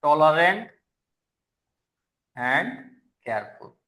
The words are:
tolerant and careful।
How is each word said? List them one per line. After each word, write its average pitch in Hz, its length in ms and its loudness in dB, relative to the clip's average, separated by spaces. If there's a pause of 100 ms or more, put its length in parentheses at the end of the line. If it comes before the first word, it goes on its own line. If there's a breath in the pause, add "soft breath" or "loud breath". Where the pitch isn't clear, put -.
tolerant 156 600 2 (1700)
and 131 320 -2 (580)
careful। 110 420 -8 (200)